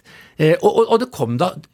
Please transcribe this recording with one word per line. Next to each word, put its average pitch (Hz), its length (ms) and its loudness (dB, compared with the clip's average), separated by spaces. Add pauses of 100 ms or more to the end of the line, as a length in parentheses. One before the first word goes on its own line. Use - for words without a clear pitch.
(380)
eh, 156 160 2
og, - 160 2
og, 226 160 2
og 226 160 2
det 247 100 -6
kom 120 240 -4
da 175 140 -2 (240)